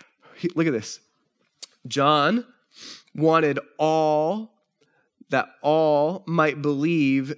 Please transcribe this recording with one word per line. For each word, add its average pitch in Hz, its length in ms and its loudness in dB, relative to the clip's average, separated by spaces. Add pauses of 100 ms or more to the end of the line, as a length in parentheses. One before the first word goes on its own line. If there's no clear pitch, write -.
(360)
he, 175 200 -6
look 160 100 0
at 156 80 0
this. 107 260 -8 (880)
John 147 560 2 (720)
wanted 156 440 2 (180)
all, 156 760 0 (760)
that 131 180 0 (140)
all 156 680 2
might 156 340 0
believe 143 760 0